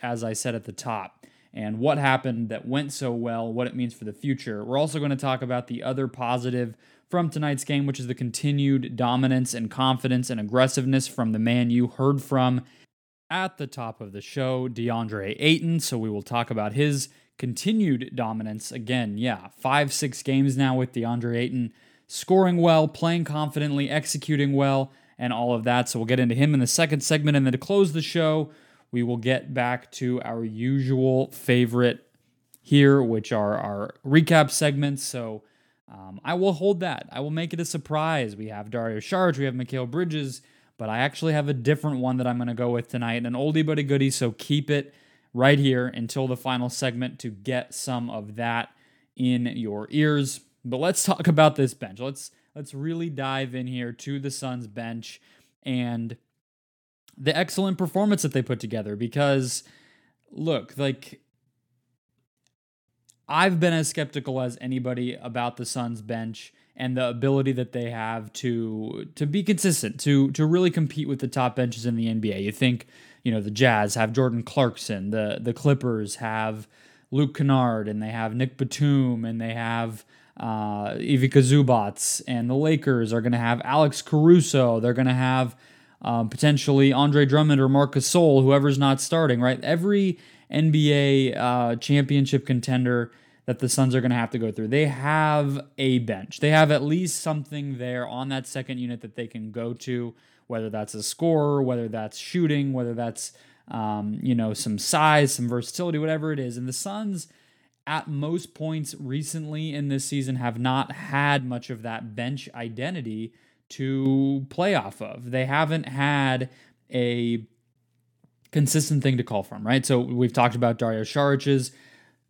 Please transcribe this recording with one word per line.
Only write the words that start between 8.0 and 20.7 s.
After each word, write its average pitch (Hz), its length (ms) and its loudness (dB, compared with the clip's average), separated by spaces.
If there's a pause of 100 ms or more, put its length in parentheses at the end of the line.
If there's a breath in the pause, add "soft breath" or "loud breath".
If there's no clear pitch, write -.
the 123 80 -4
continued 139 800 0
dominance 127 580 2
and 113 160 -6
confidence 127 640 0
and 117 80 -4
aggressiveness 127 680 2
from 113 260 -2
the 110 60 -2
man 120 300 4
you 120 180 4
heard 135 340 2
from 127 420 2 (640 loud breath)
at 185 280 -4
the 143 100 -8
top 117 340 -10
of 101 100 -14
the 101 100 -12
show, 131 460 -2
DeAndre 113 680 -4
Ayton. 165 420 4
So 127 200 -4
we 110 100 -2
will 101 140 -4
talk 120 260 -2
about 107 240 -2
his 143 360 0 (280 soft breath)
continued 139 800 -2
dominance. 110 560 -6
Again, 117 480 -4
yeah, 113 360 -4
five, 139 380 0
six - 300 -4
games 135 340 2
now 131 180 2